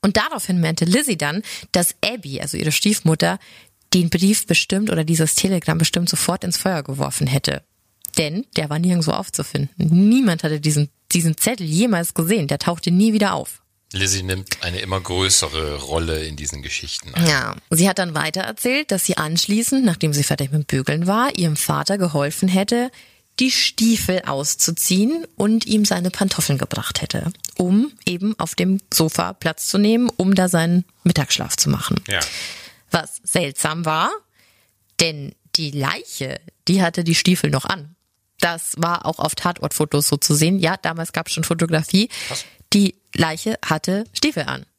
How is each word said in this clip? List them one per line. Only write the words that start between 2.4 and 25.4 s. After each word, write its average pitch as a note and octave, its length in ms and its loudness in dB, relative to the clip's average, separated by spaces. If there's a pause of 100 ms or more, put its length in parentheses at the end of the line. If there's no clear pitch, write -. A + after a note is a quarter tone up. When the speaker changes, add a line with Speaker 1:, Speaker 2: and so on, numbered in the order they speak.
Speaker 1:
also D3 160 -6
ihre D3+ 140 0
Stiefmutter, E3+ 680 2 (540)
den F3 160 4
Brief F#3+ 360 2
bestimmt G3 460 0
oder D#3+ 140 0
dieses D#3+ 300 2
Telegramm F3 420 0
bestimmt F3 320 0
sofort - 340 -2
ins F3+ 140 -2
Feuer F3 260 -2
geworfen C#3 420 -4
hätte. B2+ 380 -2 (540)
Denn E3 280 -2 (120)
der D#3 120 -2
war D3 100 -2
nirgendwo E3+ 320 2
aufzufinden. - 680 -4
Niemand F#3 680 4
hatte D3+ 160 -2
diesen, D3 300 2 (240)
diesen E3 240 2
Zettel A3 280 0
jemals E3+ 480 2
gesehen. E3+ 360 0
Der D3 100 -2
tauchte E3+ 320 -2
nie G#3 220 6
wieder G3+ 200 2
auf. - 280 -8 (320)
Speaker 2:
Lizzie F#2+ 300 -2
nimmt F#2+ 380 -6
eine F2+ 180 -6
immer F#2+ 200 -2
größere F2 800 0
Rolle D#2 460 -2
in D#2 100 -10
diesen C#2+ 260 -8
Geschichten - 540 -10
ein. E3+ 100 2
Speaker 1:
Ja, C3+ 300 0 (140)
sie E3+ 180 4
hat F#3+ 120 0
dann F3 140 -2
weiter D#3 280 -2
erzählt, B3 500 -4
dass F#3+ 140 -2
sie F#3 120 0
anschließend, G#3 680 0
nachdem E3 260 2
sie C#3+ 120 2
fertig C#3 280 -2
mit D3+ 120 0
dem - 20 -4
Bügeln D3 420 0
war, A3+ 300 0
ihrem E3 180 0
Vater D3 420 -2
geholfen D#3 520 0
hätte, A#3 420 0 (480)
die B3+ 120 2
Stiefel A3 760 0
auszuziehen F#3 1000 0 (120)
und A3 280 2